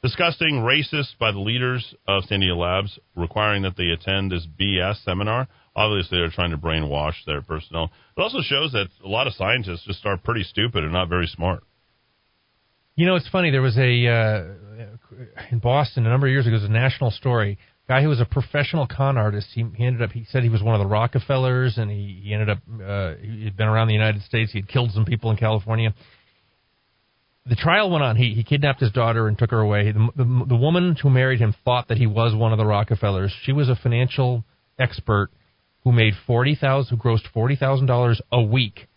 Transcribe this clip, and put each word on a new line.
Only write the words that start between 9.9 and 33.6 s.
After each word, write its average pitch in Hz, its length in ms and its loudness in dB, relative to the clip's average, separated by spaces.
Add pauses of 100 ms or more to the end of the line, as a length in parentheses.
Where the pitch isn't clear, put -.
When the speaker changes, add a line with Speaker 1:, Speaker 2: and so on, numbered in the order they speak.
Speaker 1:
are 101 120 0
pretty 113 260 -4
stupid 104 400 -4
and 78 100 -4
not 90 160 0
very 87 160 0
smart. 82 380 -4 (1300)
Speaker 2:
You 170 120 2
know, 185 80 4
it's - 140 -2
funny. 180 200 0
There 135 140 2
was 123 160 2
a, 123 280 4
uh, 110 360 2 (1040)
in 123 80 -2
Boston 123 480 0
a 113 40 2
number 135 180 4
of 131 40 2
years 135 140 2
ago, 113 100 2
it 107 60 2
was 104 80 -4
a - 20 2
national 123 380 2
story. 107 480 0 (300)
Guy 131 160 2
who 156 60 2
was 135 120 2
a 117 40 2
professional 143 640 -2
con 135 300 0
artist. 104 360 -2
He, 117 120 -4 (100)
he 120 100 -2
ended 123 180 0
up, 107 80 -4
he 113 180 -10
said 127 140 0
he 117 60 4
was 110 120 2
one 113 140 2
of 101 40 2
the 98 80 0
Rockefellers, 127 920 0
and 104 100 -4
he, 101 340 -8
he 104 100 -6
ended 107 160 0
up, 107 100 -2 (240)
uh, 95 320 -6
he 107 300 -12
had 98 120 -8
been 110 100 0
around 110 200 2
the 110 60 4
United 107 300 2
States. 113 280 -2
He 104 80 -4
had 98 80 -8
killed 123 240 -2
some 107 140 2
people 113 260 -2
in 107 60 0
California. 110 560 0 (1500)
The 120 80 2
trial 185 360 2
went 156 120 2
on. 117 120 2
He, 117 180 2
he 110 100 0
kidnapped 143 360 0
his 117 120 2
daughter 113 360 2
and 104 100 0
took 113 140 0
her 113 80 2
away. 104 320 2
The, 107 240 2
the, 123 320 2
the 127 80 4
woman 165 400 4
who 139 160 2
married 131 280 4
him 110 140 4 (100)
thought 123 260 0
that 110 100 0
he 120 80 4
was 113 260 2
one 110 200 2
of 107 40 2
the 107 80 2
Rockefellers. 101 680 0 (120)
She 135 80 -2
was 139 180 2